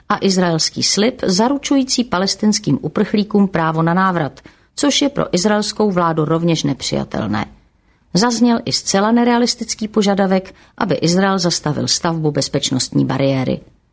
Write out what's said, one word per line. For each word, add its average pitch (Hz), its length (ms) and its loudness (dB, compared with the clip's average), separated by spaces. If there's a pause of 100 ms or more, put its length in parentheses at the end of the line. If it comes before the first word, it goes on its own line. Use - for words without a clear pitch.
a 202 120 0
izraelský 180 640 0
slib 226 420 0
zaručující 254 800 0
palestinským 190 760 0
uprchlíkům 202 680 0
právo 160 340 0
na 165 120 2
návrat, 180 460 0 (360)
což - 260 0
je 285 80 2
pro - 260 -2
izraelskou 208 560 0
vládu 165 340 2
rovněž 165 380 0
nepřijatelné. 139 800 -4 (680)
Zazněl 233 520 2
i - 60 -4
zcela 208 400 0
nerealistický 240 760 0
požadavek, 196 680 0 (220)
aby 180 180 0
Izrael 190 440 2
zastavil 151 480 -2
stavbu 160 440 -2
bezpečnostní 139 760 -2
bariéry. 135 540 0 (340)